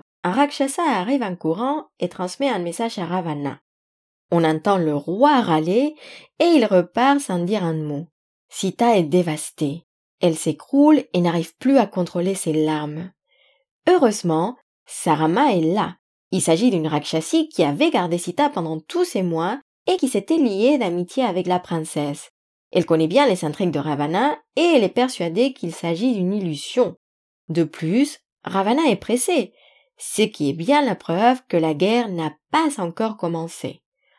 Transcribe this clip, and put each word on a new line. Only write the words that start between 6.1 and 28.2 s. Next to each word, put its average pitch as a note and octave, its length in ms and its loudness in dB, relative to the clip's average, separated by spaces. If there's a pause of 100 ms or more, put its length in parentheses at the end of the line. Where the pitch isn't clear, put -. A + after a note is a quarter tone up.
et D4+ 60 4
il D#4+ 180 6
repart A3+ 560 2
sans F3+ 200 -4
dire F#3 260 -2
un E3 80 -2
mot. D3+ 340 -6 (400)
Sita A3 500 0
est F3+ 60 4
dévastée. D#3 800 -2 (380)
Elle E3 160 2
s'écroule C#4 760 2
et F3+ 80 0
n'arrive E3+ 380 -2
plus C4+ 200 2
à A3 100 4
contrôler F3+ 480 -4
ses E3 180 -4
larmes. D#3 580 -2 (760)
Heureusement, G#3 680 2 (300)
Sarama E3+ 720 2
est D#3+ 160 0
là. F3 240 -4 (340)
Il F#3 100 0
s'agit F3+ 280 4
d'une E3 180 -2
Rakshasi D#3+ 640 -2
qui - 160 2
avait G3+ 260 2
gardé F3 260 0
Sita F3+ 300 -2
pendant D#3+ 320 -4
tous E4 240 -2
ces A#3+ 200 -2
mois F3 360 -2 (280)
et F4+ 100 2
qui C#4 120 0
s'était A3+ 280 0
liée A#3+ 400 2
d'amitié F3+ 460 -2
avec F#3 240 -2
la F3+ 100 0
princesse. D#3+ 720 -6 (420)
Elle F3 140 2
connaît D#3+ 220 2
bien C4+ 200 4
les F#3 180 -2
intrigues D#3+ 260 -2
de D3 80 -2
Ravana D3+ 580 -2 (180)
et C#4+ 60 0
elle E4 220 4
est G3 60 0
persuadée A#3+ 640 0
qu'il E3+ 200 -8
s'agit F3+ 400 -2
d'une F#3+ 200 -2
illusion. F#3 640 -2 (520)
De E3 140 0
plus, F3 560 -2 (240)